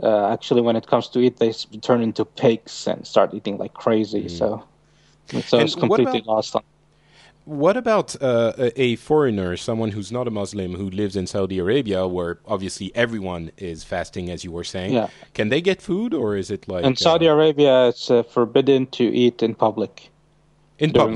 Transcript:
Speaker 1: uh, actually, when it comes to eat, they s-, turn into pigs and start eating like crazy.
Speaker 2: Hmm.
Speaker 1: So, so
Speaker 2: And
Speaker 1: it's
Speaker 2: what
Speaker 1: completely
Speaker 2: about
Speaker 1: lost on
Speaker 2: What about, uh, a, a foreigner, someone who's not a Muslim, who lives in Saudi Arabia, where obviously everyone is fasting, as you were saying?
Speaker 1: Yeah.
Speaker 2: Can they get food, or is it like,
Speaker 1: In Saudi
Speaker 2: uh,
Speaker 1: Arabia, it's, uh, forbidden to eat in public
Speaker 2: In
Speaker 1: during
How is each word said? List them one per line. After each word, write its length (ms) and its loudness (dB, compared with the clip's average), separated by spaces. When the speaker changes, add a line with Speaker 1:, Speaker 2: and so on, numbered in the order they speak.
Speaker 1:
uh, 300 2
actually, 280 0
when 140 2
it 120 -4
comes 200 2
to 120 -2
eat, 180 4
they 120 2
s-, 160 -10
turn 200 2
into 240 -2
pigs 640 -2
and 200 -6
start 260 2
eating 240 -6
like 160 -10
crazy. 500 0
Speaker 2:
Hmm. 40 -8
Speaker 1:
So, 360 -4
so 120 2
Speaker 2:
And 100 4
Speaker 1:
it's 100 -4
Speaker 2:
what 20 -6
Speaker 1:
completely 400 2
Speaker 2:
about 80 -14
Speaker 1:
lost 300 -2
on 60 -6
Speaker 2:
What 320 0
about, 440 -2
uh, 360 2
a, 240 0
a 140 2
foreigner, 600 0
someone 360 -4
who's 200 -10
not 160 -4
a 40 -6
Muslim, 440 -6
who 140 -6
lives 260 -4
in 120 -2
Saudi 320 -4
Arabia, 480 0
where 400 -6
obviously 480 -6
everyone 640 -4
is 260 -12
fasting, 480 -8
as 120 -10
you 80 -12
were 120 -8
saying? 300 -6
Speaker 1:
Yeah. 140 -2
Speaker 2:
Can 140 -2
they 120 0
get 180 -2
food, 340 -4
or 220 -2
is 140 -6
it 180 -10
like, 160 -4
Speaker 1:
In 120 2
Saudi 340 4
Speaker 2:
uh, 60 6
Speaker 1:
Arabia, 540 6
it's, 200 -4
uh, 140 4
forbidden 640 2
to 160 -2
eat 400 2
in 100 0
public 560 -2
Speaker 2:
In 120 2
Speaker 1:
during 240 4